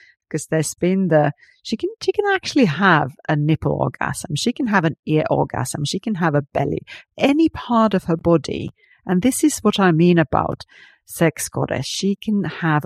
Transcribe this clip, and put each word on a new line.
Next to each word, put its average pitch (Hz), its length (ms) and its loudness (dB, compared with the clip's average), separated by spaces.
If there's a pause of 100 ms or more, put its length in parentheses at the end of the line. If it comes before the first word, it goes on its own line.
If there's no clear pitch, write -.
(300)
'cause - 180 -6
there's 160 260 -2
been 185 340 0
the, 151 240 4 (320)
she - 140 -6
can, 349 120 -4 (120)
she 370 100 -4
can 415 220 -4
actually 302 320 2
have 151 500 2 (140)
a 156 60 0
nipple 147 360 0
orgasm. - 640 -4
She 233 160 -2
can 262 160 -4
have 202 160 2
an 160 220 0
ear 151 240 2
orgasm. 143 560 -2
She 185 140 -4
can 220 160 -6
have 160 200 0
a 147 60 2
belly, 147 400 -4 (360)
any 302 300 4
part 226 460 0
of 185 120 0
her 165 120 0
body. - 540 0 (340)
And 180 160 0
this 254 220 0
is 302 160 2
what 208 200 0
I 190 120 4
mean 170 260 4
about - 480 -2 (400)
sex - 420 -2
goddess. 131 380 -4
She 196 320 -4
can 202 260 -4
have 156 420 -2